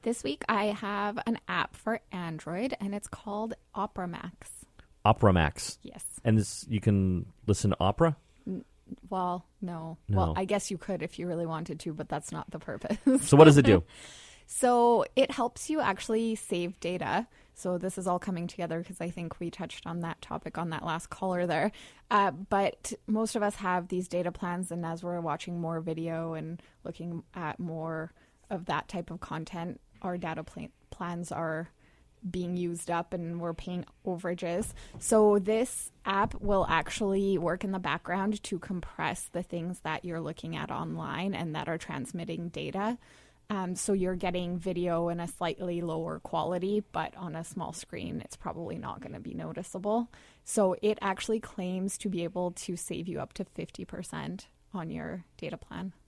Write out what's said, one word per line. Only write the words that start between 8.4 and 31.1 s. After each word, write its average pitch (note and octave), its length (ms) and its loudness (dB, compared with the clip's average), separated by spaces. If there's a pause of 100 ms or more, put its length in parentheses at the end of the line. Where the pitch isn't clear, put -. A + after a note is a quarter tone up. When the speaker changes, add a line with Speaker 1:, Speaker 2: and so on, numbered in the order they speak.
Speaker 1:
N-, F#3+ 180 -6 (460)
well, F3+ 360 -2 (140)
no. E3 360 -8 (120)
Speaker 2:
No. G2 80 4
Speaker 1:
Well, D#3+ 200 4
I F#3+ 100 0
guess G3+ 240 0
you F#3 80 -4
could F#3 240 -4
if E3+ 160 -8
you F3+ 80 -4
really E3+ 200 -2
wanted D#3+ 340 -6
to, E3 140 -6
but D#3 140 -8
that's - 240 -6
not D#3 180 -8
the - 80 -10
purpose. - 380 -6 (260)
Speaker 2:
So - 140 8
what D#3 80 12
does D3 140 12
it C3 80 10
do? F#2 220 10
Speaker 1:
<laughs> - 40 -20 (540)
So A#3+ 600 6 (100)
it C4 140 6
helps B3+ 400 -4
you D#4 100 0
actually A3 540 0
save F3 440 -4
data. E3+ 480 -2 (280)
So F3+ 240 -2
this F#3 180 -4
is F3+ 100 -4
all F3+ 120 2
coming F3 280 -4
together E3+ 380 -6
'cause - 160 -12
I E3+ 80 -4
think E3+ 320 -8
we E3+ 100 -4
touched - 360 -10
on E3+ 140 -6
that E3 200 -6
topic - 380 -8
on E3+ 100 -4
that D#3+ 160 -6
last E3 240 -4
caller F3+ 380 -2
there. E3+ 260 2 (380)
Uh, G3+ 200 6
but G3 600 0 (140)
most A3 300 0
of G#3 60 2
us G#3 120 2
have F3+ 340 0
these F#3 180 -2
data F3 240 0
plans, F3+ 400 -4
and E3+ 140 -4
as E3 180 -6
we're F3 200 -4
watching E3 400 -4
more E3 180 -2
video E3 540 -4
and D#3+ 260 -8 (240)
looking E3+ 380 -8 (100)
at E3 260 -6
more D#3+ 540 -6 (380)
of F#3 160 -6
that D3+ 200 -2
type F3 240 -8
of F3 100 -10
content, E3 600 -8 (220)
our F3+ 160 -4
data D#3+ 260 -6
pla-, - 240 -12 (220)
plans F3 420 -6